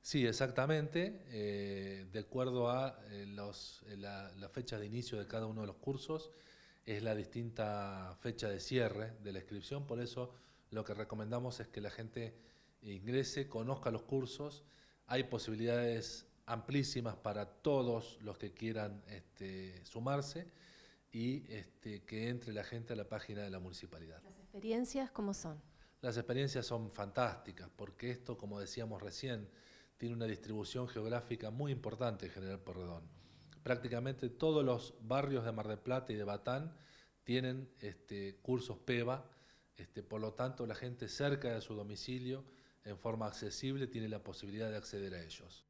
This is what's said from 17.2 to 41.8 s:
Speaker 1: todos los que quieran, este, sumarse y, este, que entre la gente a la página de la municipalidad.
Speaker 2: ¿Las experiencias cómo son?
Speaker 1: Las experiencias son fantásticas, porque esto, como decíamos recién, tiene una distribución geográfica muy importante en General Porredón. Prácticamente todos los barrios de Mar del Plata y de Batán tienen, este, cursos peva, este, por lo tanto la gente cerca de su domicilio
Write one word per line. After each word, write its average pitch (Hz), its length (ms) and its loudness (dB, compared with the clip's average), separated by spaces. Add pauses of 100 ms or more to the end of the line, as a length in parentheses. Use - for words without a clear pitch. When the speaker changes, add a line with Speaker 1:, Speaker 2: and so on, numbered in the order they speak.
Speaker 1:
todos 123 720 4
los 104 160 -6
que 104 160 -6
quieran, 107 560 -2
este, 95 800 -8
sumarse 143 600 -2 (640)
y, 123 400 0
este, 104 520 -8
que 110 260 -2
entre 120 240 -2
la 104 120 0
gente 117 280 -4
a 113 40 -2
la 104 120 -4
página 104 340 -4
de 101 60 -2
la 92 120 -4
municipalidad. 90 600 -10
Speaker 2:
¿Las - 180 -18
experiencias 240 720 0
cómo 202 220 0
son? 156 300 -4 (400)
Speaker 1:
Las 120 160 2
experiencias 127 480 4
son 113 240 0
fantásticas, 98 840 0
porque 117 360 -4
esto, 123 260 -4
como 101 240 -4
decíamos 110 400 -4
recién, 104 480 -2 (480)
tiene 117 200 0
una 117 100 2
distribución 107 600 0
geográfica 113 640 0
muy 139 220 0
importante 113 540 0
en 85 60 -6
General 95 280 -4
Porredón. 87 480 -6 (540)
Prácticamente 123 680 2
todos 151 340 6
los 123 380 4
barrios 131 460 4
de 113 60 2
Mar 107 140 0
del 107 120 0
Plata 127 340 2
y 107 40 0
de 104 80 0
Batán 127 520 0 (460)
tienen, 127 480 2 (100)
este, 98 640 -4
cursos 123 340 2
peva, 127 540 2 (480)
este, 92 240 -8
por 107 180 -2
lo 107 140 0
tanto 127 320 0
la 117 80 -2
gente 120 340 -4
cerca 139 460 2
de 107 80 -2
su 110 120 -6
domicilio 127 680 -4 (400)